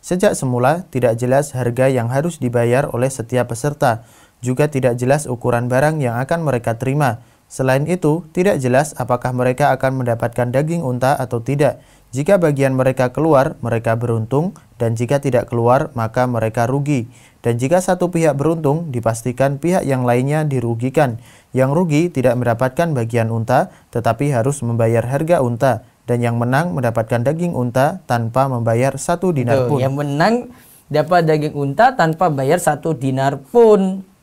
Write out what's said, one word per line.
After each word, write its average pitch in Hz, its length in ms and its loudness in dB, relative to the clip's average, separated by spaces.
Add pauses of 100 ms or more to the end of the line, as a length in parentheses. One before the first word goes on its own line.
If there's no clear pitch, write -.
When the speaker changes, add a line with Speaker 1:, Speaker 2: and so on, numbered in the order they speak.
Speaker 1:
Sejak 180 320 0
semula, 135 560 0
tidak 120 320 0
jelas 131 320 0
harga 127 400 0
yang 117 160 0
harus 143 320 -2
dibayar 123 480 2
oleh 127 240 -2
setiap 120 400 -2
peserta. 123 480 0 (400)
Juga 127 320 0
tidak 127 240 0
jelas 135 320 0
ukuran 120 400 -2
barang 147 320 2
yang 117 160 -2
akan 151 240 -2
mereka 120 400 -2
terima. 135 400 0 (260)
Selain 131 380 0
itu, 165 480 -2
tidak 180 320 0
jelas 147 320 2
apakah 123 400 -2
mereka 127 400 2
akan 131 260 -2
mendapatkan 120 460 -2
daging 156 320 -2
unta 127 320 0
atau 120 320 -4
tidak. 139 400 0 (320)
Jika 185 240 2
bagian 135 320 2
mereka 131 400 0
keluar, 147 480 2
mereka 117 320 -2
beruntung, 117 640 -2 (240)
dan 117 160 0
jika 123 240 0
tidak 127 320 0
keluar, 123 400 2
maka 117 320 -2
mereka 117 400 -2
rugi. 135 480 -2 (320)
Dan 120 160 0
jika 170 240 2
satu 180 240 0
pihak 160 320 0
beruntung, 160 480 0
dipastikan 123 720 -2
pihak 175 240 0
yang 127 240 0
lainnya 139 400 0
dirugikan. 123 720 -2 (340)
Yang 127 160 2
rugi 156 400 2
tidak 127 240 2
mendapatkan 123 600 0
bagian 117 360 -2
unta, 123 400 0 (240)
tetapi 120 400 -2
harus 127 280 0
membayar 117 440 0
harga 160 320 0
unta. 120 480 0 (200)
Dan 120 160 0
yang 117 120 0
menang 135 400 0
mendapatkan 120 480 -2
daging 165 320 -2
unta 127 560 0
tanpa 120 400 0
membayar 120 480 0
satu 175 320 -2
dinar 131 360 0
Speaker 2:
Tuh, - 40 -2
Speaker 1:
pun. 147 80 0
Speaker 2:
yang 135 160 0
menang 151 560 0 (400)
dapat 160 360 2
daging 151 280 0
unta 143 400 2
tanpa 165 360 2
bayar 139 280 0
satu 156 360 0
dinar 135 440 -2
pun. 196 640 4 (200)